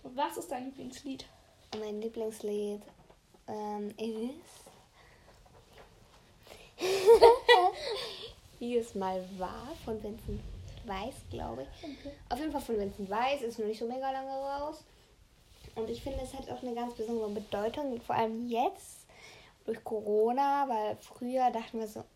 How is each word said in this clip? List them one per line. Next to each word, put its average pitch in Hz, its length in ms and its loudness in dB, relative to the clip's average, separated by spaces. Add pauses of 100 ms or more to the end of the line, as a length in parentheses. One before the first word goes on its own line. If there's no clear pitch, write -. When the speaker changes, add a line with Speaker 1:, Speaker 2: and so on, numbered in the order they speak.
Speaker 1:
was 285 340 -2
ist 339 140 -8
dein 254 140 -6
Lieblingslied? 269 600 -12 (540)
Speaker 2:
Mein 214 220 -6
Lieblingslied, 214 800 -4 (680)
ähm, 208 500 -4
ist 226 720 -8 (2000)
<laughs> 440 1800 8
Wie 240 180 0
es 226 180 -2
mal 190 280 -2 (140)
war 185 300 -8 (180)
von 220 180 -6
Vincent 208 380 -8 (440)
Weiss, 208 300 -8 (140)
glaube - 340 -8
ich. - 200 -16
Speaker 1:
Okay. 285 300 -12 (160)
Speaker 2:
Auf 262 100 -4
jeden 311 120 -4
Fall 277 100 -4
von 233 180 -2
Vincent 202 300 -6
Weiss, 254 320 0
ist 233 180 -6
noch 220 80 -2
nicht 220 120 -4
so 233 80 -4
mega 262 240 -4
lange 269 200 -4
raus. 277 520 -6 (920)
Und 226 140 -4
ich 233 120 -6
finde, 269 220 -4
es 247 100 -10
hat 262 160 -10
auch - 120 -8
eine 247 140 -4
ganz 240 200 -4
besondere 220 340 -2
Bedeutung, 226 720 -2
vor - 140 -2
allem 226 340 0
jetzt 262 560 -2 (600)
durch 226 180 -4
Corona, 240 840 2
weil 214 300 0
früher 254 540 0
dachten 226 280 -6
wir 220 80 -4
so 214 160 -10 (120)